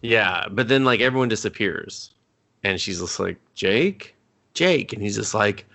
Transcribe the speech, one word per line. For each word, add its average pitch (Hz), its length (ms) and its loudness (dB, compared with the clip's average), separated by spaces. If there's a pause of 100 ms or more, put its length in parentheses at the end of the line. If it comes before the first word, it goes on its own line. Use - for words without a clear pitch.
Yeah, 104 500 2
but 101 160 0
then, 135 180 4
like, 120 160 4
everyone 127 280 2
disappears. - 800 -4 (520)
And 95 160 0
she's 90 200 -6
just 90 200 -8
like, 90 180 -4 (160)
Jake? 123 640 0 (380)
Jake. 170 400 0
And 104 80 -8
he's 101 140 -4
just 107 180 -6
like 104 420 0